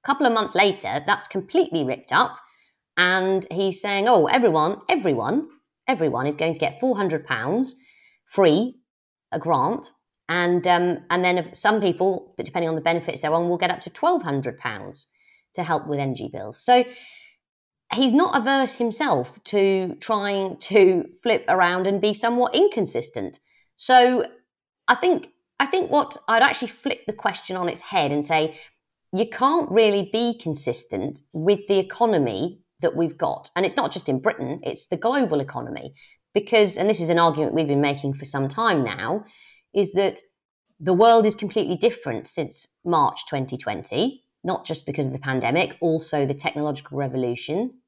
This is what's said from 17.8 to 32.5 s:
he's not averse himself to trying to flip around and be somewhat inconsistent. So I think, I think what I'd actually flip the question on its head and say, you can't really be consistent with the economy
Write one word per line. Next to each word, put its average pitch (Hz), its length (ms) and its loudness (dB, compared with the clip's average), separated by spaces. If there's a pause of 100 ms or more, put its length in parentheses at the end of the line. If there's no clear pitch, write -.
he's 247 200 2
not 330 240 2
averse 262 380 0
himself 226 680 -2
to 196 560 0
trying 202 580 -4
to 185 460 4 (180)
flip 226 280 0
around 185 380 2
and 196 120 0
be 208 140 0
somewhat 240 420 0
inconsistent. 190 880 -2 (340)
So 254 500 4 (600)
I 247 80 4
think, - 320 0 (320)
I 277 60 2
think 359 260 -2
what 285 240 0 (140)
I'd 226 120 4
actually - 280 2
flip - 360 -6
the 214 60 -6
question - 460 -6
on 175 100 -2
its - 140 -6
head 147 320 0
and 147 120 -2
say, 156 320 0 (540)
you 214 160 0
can't 285 420 0
really 202 440 2
be 233 280 -2
consistent 139 760 -6 (140)
with 190 340 0
the 196 120 2
economy 175 800 -2 (180)